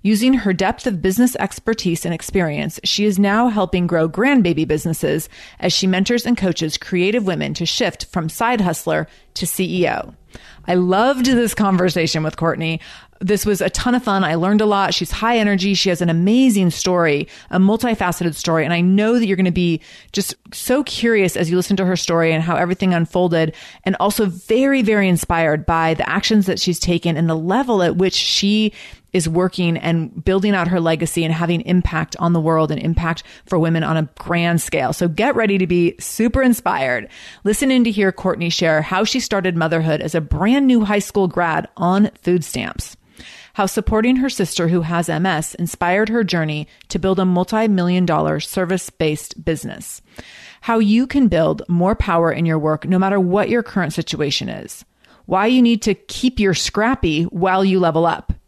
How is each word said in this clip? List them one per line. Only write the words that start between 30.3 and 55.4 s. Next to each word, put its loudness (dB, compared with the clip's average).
out 0
her 0
legacy 0
and 0
having 0
impact 0
on 2
the 2
world 2
and -4
impact -2
for -2
women 2
on 0
a -2
grand 0
scale. -2
So -2
get 0
ready 0
to 2
be 0
super -2
inspired. 0
Listen 0
in 4
to 0
hear 2
Courtney -2
share 2
how -2
she -2
started -2
motherhood 0
as -6
a 0
brand 2
new 4
high 0
school 0
grad -2
on 2
food 2
stamps, -10
how 0
supporting 0
her 0
sister -2
who 2
has -2
M -2
S -2
inspired 0
her 0
journey -2
to -4
build 2
a 2
multi-million 2
dollar 0
service-based -4
business, -8
how 0
you 4
can 2
build 2
more 2
power 0
in -2
your 0
work -2
no 2
matter 2
what 0
your 0
current -4
situation -4
is, -14
why 0